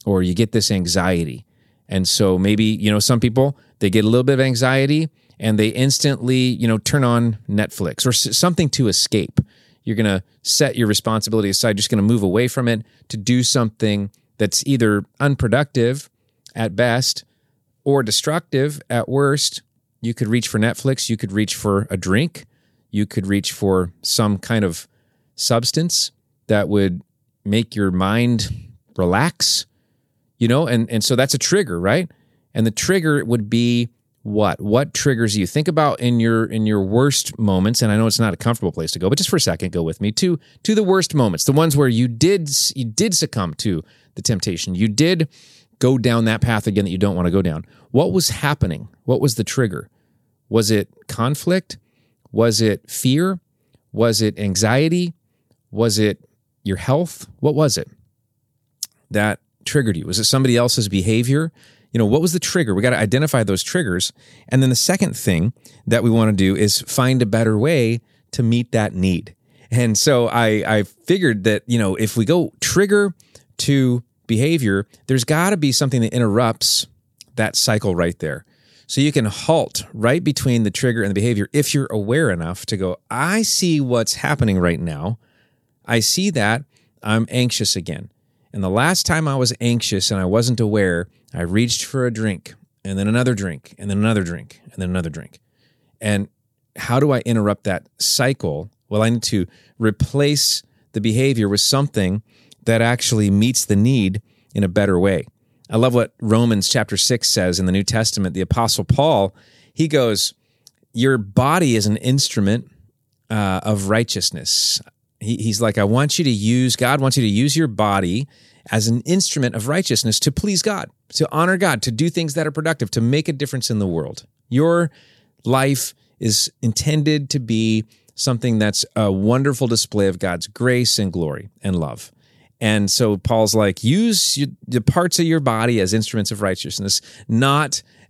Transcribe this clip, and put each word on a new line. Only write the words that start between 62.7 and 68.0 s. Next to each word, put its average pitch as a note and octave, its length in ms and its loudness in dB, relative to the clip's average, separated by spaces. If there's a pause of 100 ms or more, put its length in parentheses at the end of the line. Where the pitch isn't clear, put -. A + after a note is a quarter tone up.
We G2 60 0
gotta B2 160 2
identify B2 460 2
those G2 200 -2
triggers. G2 480 -2 (380)
And C3 120 4
then C3 80 4
the B2+ 60 2
second F#3 400 0
thing F#2 380 0 (340)
that A2+ 160 2
we A#2 60 4
wanna A2 240 4
do F#2+ 220 2
is G2+ 260 0
find B2+ 400 0
a A#2+ 40 2
better A2 320 2
way A#2 440 0 (300)